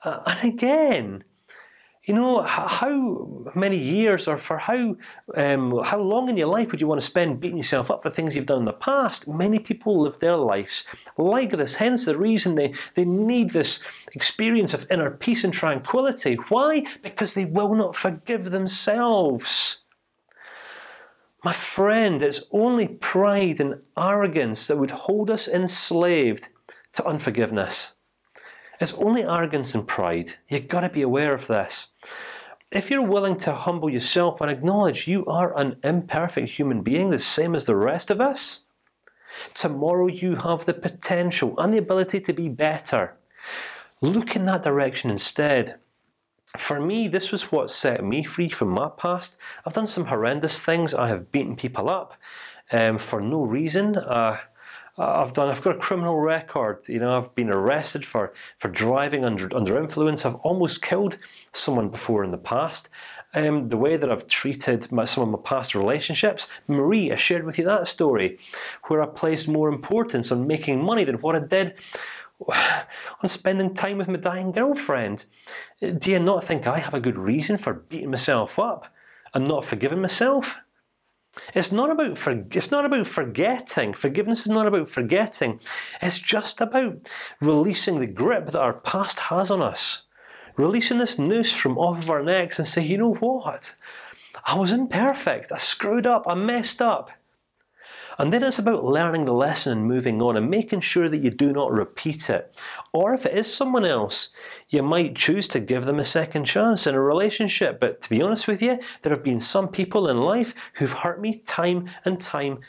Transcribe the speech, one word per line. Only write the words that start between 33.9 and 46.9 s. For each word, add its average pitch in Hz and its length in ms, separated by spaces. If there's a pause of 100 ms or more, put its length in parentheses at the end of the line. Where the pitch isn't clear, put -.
and 151 100
acknowledge 170 560
you 185 200
are 170 300
an 139 280
imperfect 160 640
human 127 320
being, 165 280
the 143 80
same 165 360
as 139 100
the 110 120
rest 135 340
of 202 100
us, 269 420 (920)
tomorrow 170 540
you 180 280
have 165 280
the 175 100
potential 175 840
and 208 140
the 226 60
ability 190 420
to 180 120
be 160 160
better. 139 680 (840)
Look 208 340
in 190 120
that 185 180
direction 135 460
instead. 131 640 (800)
For 143 240
me, 208 280